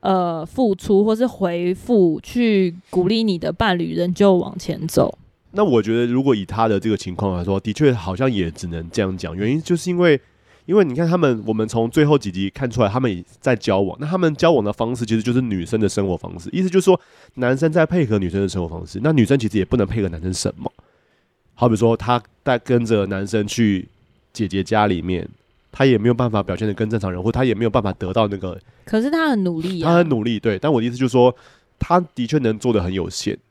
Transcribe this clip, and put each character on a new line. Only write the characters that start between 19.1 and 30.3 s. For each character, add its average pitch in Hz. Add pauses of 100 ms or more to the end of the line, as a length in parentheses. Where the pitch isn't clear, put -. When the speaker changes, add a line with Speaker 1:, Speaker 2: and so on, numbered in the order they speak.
Speaker 2:
女 127
生 135
其 113
实 101
也 95
不 -
能 104
配 110
合 98
男 85
生 92
什 -
么。 - (800)
好 -
比 110
说 113
他 117 (200)
带， 127
跟 120
着 107
男 98
生 104
去 104 (460)
姐 104
姐 92
家 107
里 92
面， 87 (420)
他 -
也 127
没 107
有 123
办 120
法 107
表 92
现 110
得 104
跟 107
正 113
常 95
人， 90
或 107
他 123
也 120
没 107
有 117
办 107
法 98
得 92
到 107
那 101
个 90 (280)
Speaker 1:
可 220
是 269
他 320
很 220
努 170
力 175
啊。 160
Speaker 2:
他 170
很 175
努 117
力， 113